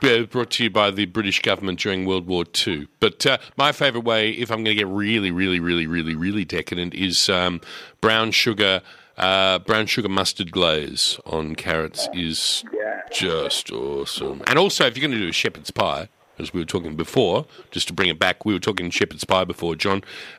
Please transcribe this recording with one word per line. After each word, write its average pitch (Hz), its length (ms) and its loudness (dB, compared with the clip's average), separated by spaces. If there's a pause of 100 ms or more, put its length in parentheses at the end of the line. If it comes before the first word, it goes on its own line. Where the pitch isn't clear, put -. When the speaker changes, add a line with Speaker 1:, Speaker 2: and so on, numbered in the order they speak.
Speaker 1:
uh, 120 260 6
brought 123 220 -2
to 120 140 0
you 107 40 2
by 101 220 4
the 101 140 0
British 98 360 -2
government 95 380 0
during 95 260 -2
World 92 220 0
War 90 180 0
Two. 76 420 -4 (120)
But, - 260 2
uh, 135 120 4 (180)
my 143 160 4
favourite 120 340 0
way, 110 260 2
if 117 200 -4
I'm 113 140 0
gonna 107 100 2
get 104 120 2
really, 101 440 0
really, 90 300 2
really, 85 260 0
really, 82 280 -2
really 95 300 -2
decadent, 87 480 -6
is, 90 360 0
um, 90 320 0 (400)
brown 110 300 4
sugar, 98 500 2 (360)
uh, 95 420 4
brown 107 280 0
sugar 101 220 0
mustard 95 420 0
glaze 80 760 0
on 78 300 -4
carrots 80 580 -4
is 82 500 -2 (100)
Speaker 2:
Yeah. 107 280 -6 (100)
Speaker 1:
just 80 600 -2
awesome. 69 760 -4
And 135 140 4
also, 185 260 2
if 120 120 0
you're 143 100 0
gonna 120 140 -2
do 87 80 -2
a 85 40 -2
shepherd's - 380 -4
pie, 82 380 -2 (300)
as 78 140 -8
we 87 80 -2
were 80 40 -4
talking 82 300 -4
before, 98 520 2 (240)
just - 160 -2
to 87 60 -8
bring 92 160 2
it 78 100 -2
back, 92 260 2
we 110 80 4
were 92 60 0
talking 87 320 -2
shepherd's - 320 -2
pie 92 200 4
before, 87 320 -2
John. 98 280 0 (360)